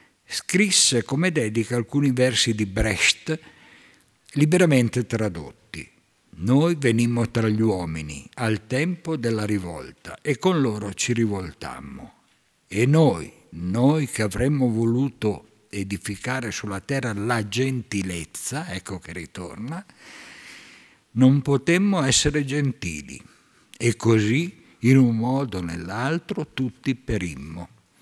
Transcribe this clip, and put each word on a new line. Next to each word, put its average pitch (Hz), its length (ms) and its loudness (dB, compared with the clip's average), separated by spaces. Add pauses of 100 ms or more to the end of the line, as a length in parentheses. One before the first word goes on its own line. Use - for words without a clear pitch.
(320)
scrisse 180 720 2
come 165 260 0
dedica 117 460 -2
alcuni 139 360 0
versi 120 420 2
di 107 120 0
Brecht, 107 720 0 (920)
liberamente 147 720 4
tradotti. 82 840 -6 (480)
"Noi 139 400 2
venimmo 120 540 2
tra 113 180 0
gli 107 120 2
uomini 80 720 -2
al 110 320 -2
tempo 160 500 -4
della 113 280 -2
rivolta 87 800 -6
e 147 160 -2
con 180 220 2
loro 104 340 -2
ci - 180 -2
rivoltammo. 82 1000 -6 (520)
E 107 200 0
noi, 135 440 4 (200)
noi 120 560 0
che - 160 -4
avremmo 123 480 0
voluto 117 1000 -2
edificare 101 800 -6
sulla 98 300 -8
terra 123 320 -4
la 107 340 -2
gentilezza", 104 1300 -4
ecco 92 260 -10
che 85 140 -16
ritorna, 98 720 -12 (1300)
"non 131 300 6
potemmo 170 600 2
essere 143 440 2
gentili 85 760 -4 (540)
e 117 200 0
così 113 680 2 (160)
in 127 160 6
un 120 200 6
modo 123 420 -2
o 87 40 -4
nell'altro 110 920 -6
tutti 131 400 -4
perimmo." 85 760 -6 (340)